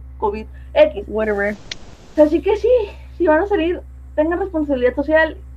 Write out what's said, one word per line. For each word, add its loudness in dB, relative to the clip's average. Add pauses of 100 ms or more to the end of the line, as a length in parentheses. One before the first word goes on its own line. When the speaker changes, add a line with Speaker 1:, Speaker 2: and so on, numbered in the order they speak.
(160)
Speaker 1:
covid. -2 (260)
X. 4
Speaker 2:
Whatever. -2 (640)
Speaker 1:
Así 6
que 2
sí, 0 (480)
si 2
van 6
a 0
salir, 0 (320)
tengan 2
responsabilidad 0
social, 2 (200)